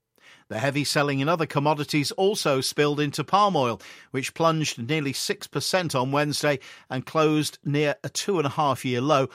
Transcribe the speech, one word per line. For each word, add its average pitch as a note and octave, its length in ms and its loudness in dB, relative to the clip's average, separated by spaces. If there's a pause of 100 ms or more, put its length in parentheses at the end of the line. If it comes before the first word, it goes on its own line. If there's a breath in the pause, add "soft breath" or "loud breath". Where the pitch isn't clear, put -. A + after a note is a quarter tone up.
(480 soft breath)
The G#2+ 100 -6
heavy C#3 260 0
selling C#3+ 360 0
in C#3 80 0
other E3 160 2
commodities D3 680 0
also F#3+ 500 2
spilled D3 360 0
into D3 260 -2
palm G3 300 4
oil, A#2+ 260 0 (300 loud breath)
which C3 220 -4
plunged D#3 560 0
nearly D3 240 -2
six - 340 -6
percent E3 480 -2
on C3 180 0
Wednesday D3 460 2 (300 loud breath)
and C3 160 -6
closed D3+ 580 0
near C#3+ 400 0
a C#3 60 -6
two-and-a-half-year C3+ 920 0
low, C3+ 320 2